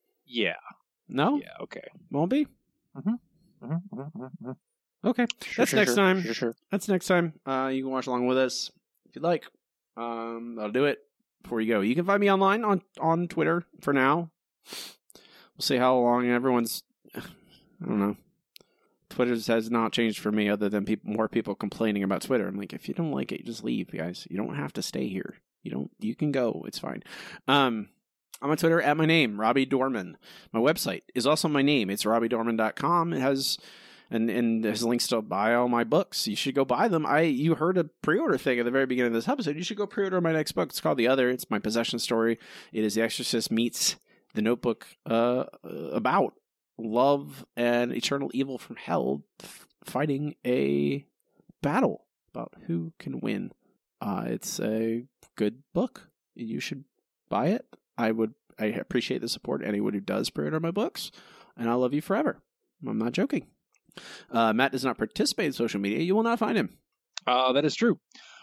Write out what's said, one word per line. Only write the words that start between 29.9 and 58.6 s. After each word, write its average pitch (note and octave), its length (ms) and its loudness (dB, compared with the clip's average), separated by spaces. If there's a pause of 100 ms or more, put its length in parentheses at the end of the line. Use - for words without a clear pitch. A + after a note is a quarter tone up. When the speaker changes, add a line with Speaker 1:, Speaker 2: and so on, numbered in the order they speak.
Speaker 2:
My A2+ 80 0
website B2 440 2 (120)
is A#2+ 100 0
also D3+ 220 4
my D3 140 4
name. C3+ 280 4
It's G2+ 160 -4
robbie A2+ 220 2
dorman A2+ 300 0
dot A2 180 0
com. E3+ 380 0
It D#3 80 -2
has, C3+ 360 0 (540)
and, A2+ 180 0
and A2+ 340 0
there's G#2+ 200 0
links A#2+ 240 0
to A2+ 160 0
buy G#2+ 320 2
all B2 140 4
my A#2+ 140 2
books. - 440 0
You G#2 80 -2
should C3 180 -4
go C#3 120 2
buy C3 220 2
them. E3 180 2
I, D3+ 160 4
you D#3 340 2
heard F3+ 240 2
a E3 60 0
pre-order E3+ 520 0
thing B2 220 2
at A#2 60 2
the A#2+ 60 2
very C3+ 140 4
beginning B2+ 260 2
of A2+ 40 0
this A2+ 120 0
episode. G#3 280 -2
You E3+ 80 -8
should G3+ 140 -6
go G3+ 100 -2
pre-order F#3+ 340 0
my E3 120 2
next D#3 180 0
book. - 180 -2
It's - 120 -8
called D3 180 0
The A#2 80 4
Other. B2+ 240 4
It's B2 180 -6
my G#2+ 80 0
possession A2+ 400 -2
story. A2+ 400 2 (340)
It G#2+ 120 0
is G#2 100 0
The A2 80 2
Exorcist A2+ 480 -2
meets A2+ 460 0 (400)
The G#2+ 80 0
Notebook, A#2 420 0 (220)
uh, A#2+ 380 2 (180)
about A2+ 720 0 (440)
love C3+ 640 2 (120)
and A#2+ 360 2
eternal C#3 440 -2
evil C3+ 240 -2
from - 160 -14
hell C#3+ 480 -2 (200)
f-, - 240 -20 (160)
fighting C#3+ 520 -2 (100)
a C#3 580 2 (600)
battle D3 420 0 (300)
about - 180 -10 (140)
who E3 320 -4
can C3 200 -8
win. G2 320 -4 (480)
Uh, G#2 280 -4
it's - 320 -6
a A2+ 460 -2 (300)
good A2+ 280 -2 (100)
book. - 360 -4 (260)
You A2+ 240 -6
should C#3 240 -8 (460)
buy A2 180 0
it. G#3+ 180 0 (340)
I A2+ 120 2
would, A2+ 240 0 (240)
I A2 60 -2